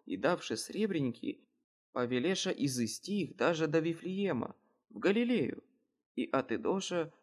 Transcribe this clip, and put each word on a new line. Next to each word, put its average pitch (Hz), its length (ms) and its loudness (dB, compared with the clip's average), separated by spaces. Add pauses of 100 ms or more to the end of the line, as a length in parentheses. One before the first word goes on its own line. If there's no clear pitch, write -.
и 92 100 -4
давши 147 400 0
сребреники, 165 880 -2 (500)
повелеша 127 600 0
изысти 135 720 0
их - 120 -6
даже 156 320 2
до 156 120 2
Вифлеема, 170 760 -2 (340)
в - 100 -14
Галилею, 208 640 2 (520)
и 123 160 -2
от 135 200 0
Идоша 170 600 0 (120)